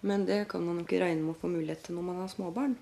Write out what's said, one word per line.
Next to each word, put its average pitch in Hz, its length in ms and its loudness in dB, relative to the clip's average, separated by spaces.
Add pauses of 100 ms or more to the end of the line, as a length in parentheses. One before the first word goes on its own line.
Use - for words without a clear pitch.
Men 202 180 4
det 202 140 4 (100)
kan 175 140 -2
man 170 160 0
jo 170 60 -6
ikke 185 180 4
regne 165 180 2
med 160 140 -2
å - 60 -14
få 175 100 0
mulighet 160 340 -2
til 175 120 -4
når 175 100 -2
man 180 140 -4
har 190 100 -6
småbarn. 214 500 0